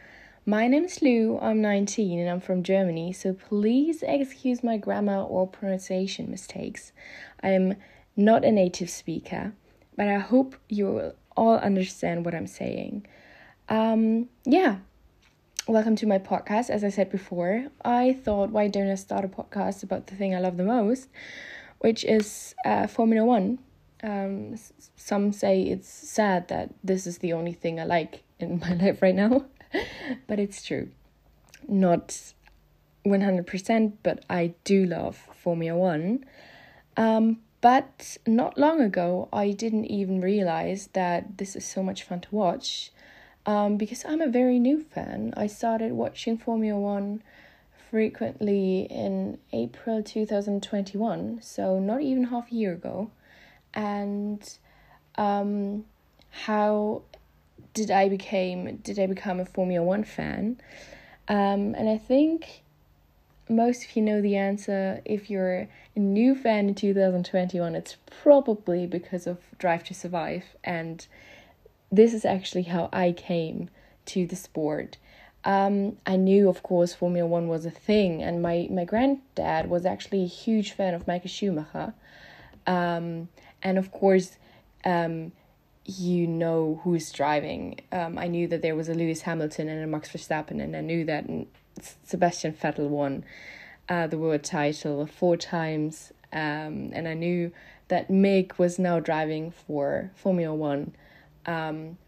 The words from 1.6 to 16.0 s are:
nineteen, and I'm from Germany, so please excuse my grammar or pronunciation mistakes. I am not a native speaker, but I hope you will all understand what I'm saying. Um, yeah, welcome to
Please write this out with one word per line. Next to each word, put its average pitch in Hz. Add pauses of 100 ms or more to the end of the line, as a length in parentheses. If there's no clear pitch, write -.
nineteen, 202
and 175
I'm 175
from 185
Germany, 175
so 190
please 226
excuse 262
my 226
grammar 202
or 185
pronunciation 190
mistakes. - (500)
I 190
am 190 (420)
not 220
a 233
native 185
speaker, - (420)
but 208
I 202
hope 262 (100)
you 202
will - (220)
all 226
understand 180
what 170
I'm 165
saying. 62 (600)
Um, 220 (160)
yeah, 277 (840)
welcome 220
to 214